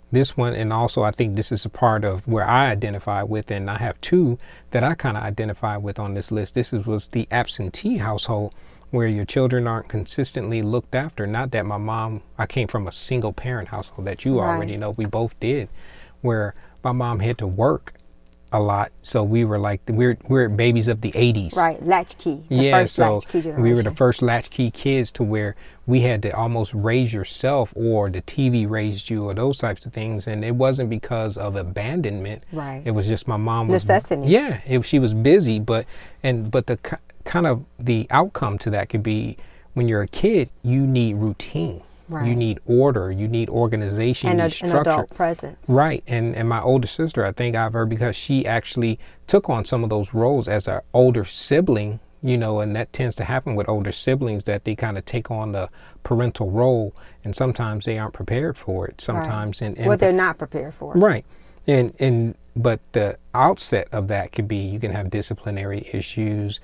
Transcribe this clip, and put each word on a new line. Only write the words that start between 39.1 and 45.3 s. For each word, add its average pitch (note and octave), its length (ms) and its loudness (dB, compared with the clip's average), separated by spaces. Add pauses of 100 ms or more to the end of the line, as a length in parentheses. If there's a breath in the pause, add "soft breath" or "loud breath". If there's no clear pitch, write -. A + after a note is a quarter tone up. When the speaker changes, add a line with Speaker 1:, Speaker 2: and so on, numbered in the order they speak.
Speaker 1:
when A#2+ 160 2
you're G#2 120 2
a G2+ 60 -2
kid, G3 420 2 (140)
you C3 240 4
need A#2+ 280 2
routine. G#2+ 640 -4 (260)
Speaker 2:
Right. D#3 180 -4
Speaker 1:
You A#2+ 100 2
need A2+ 300 -2
order. A#2+ 460 4
You G2 160 -2
need A2+ 220 -2
organization. A2+ 800 0
Speaker 2:
And F3 100 4
Speaker 1:
You E3 60 2
Speaker 2:
a, - 20 2
Speaker 1:
need - 140 -6
Speaker 2:
an F3+ 80 -2
Speaker 1:
structure. D#3+ 220 2
Speaker 2:
adult D#3 220 0
presence. E3 540 -4